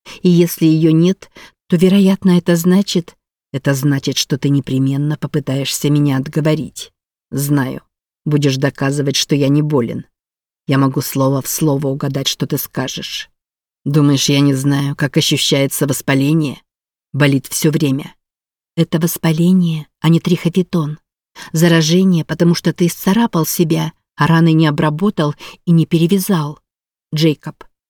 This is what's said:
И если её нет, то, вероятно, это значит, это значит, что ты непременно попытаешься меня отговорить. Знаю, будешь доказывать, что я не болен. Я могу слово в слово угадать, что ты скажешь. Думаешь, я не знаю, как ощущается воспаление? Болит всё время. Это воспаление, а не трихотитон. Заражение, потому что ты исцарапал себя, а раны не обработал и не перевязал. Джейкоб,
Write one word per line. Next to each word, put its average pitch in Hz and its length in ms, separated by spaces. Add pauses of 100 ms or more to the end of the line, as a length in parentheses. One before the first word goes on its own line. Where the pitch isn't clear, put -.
(220)
И 185 60
если 170 380
её 160 240
нет, 170 400 (380)
то, 180 80
вероятно, 190 600
это 175 200
значит, 180 600 (360)
это 139 220
значит, 139 420
что - 220
ты 143 100
непременно 139 680
попытаешься 139 720
меня 147 280
отговорить. 151 760 (380)
Знаю, 135 520 (420)
будешь 143 320
доказывать, 139 600
что - 200
я 139 120
не 147 140
болен. 135 440 (600)
Я 139 120
могу 139 220
слово 135 420
в - 60
слово 139 400
угадать, 139 400
что - 180
ты 143 120
скажешь. - 720 (540)
Думаешь, 143 440
я 139 120
не 143 140
знаю, 139 420
как - 200
ощущается 139 720
воспаление? 143 720 (520)
Болит 139 340
всё - 240
время. 143 440 (600)
Это 165 220
воспаление, 170 880 (140)
а 160 80
не 165 100
трихотитон. 170 800 (540)
Заражение, 165 720
потому 170 300
что 160 180
ты 175 140
исцарапал 190 600
себя, 160 460 (240)
а 147 100
раны 165 260
не 160 140
обработал 151 680 (300)
и 170 80
не 165 140
перевязал. 165 720 (540)
Джейкоб, 151 500 (260)